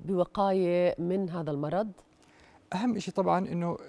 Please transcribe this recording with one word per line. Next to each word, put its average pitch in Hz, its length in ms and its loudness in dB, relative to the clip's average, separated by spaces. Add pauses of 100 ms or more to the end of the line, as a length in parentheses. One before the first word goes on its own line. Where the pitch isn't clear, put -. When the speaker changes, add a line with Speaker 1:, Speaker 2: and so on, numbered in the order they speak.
Speaker 1:
بوقاية 180 920 2
من 180 320 0
هذا 160 200 -4
المرض؟ 165 400 -2 (840)
Speaker 2:
أهم 226 220 0
إشي 190 140 -6
طبعا 180 380 2
إنه 170 280 -2 (120)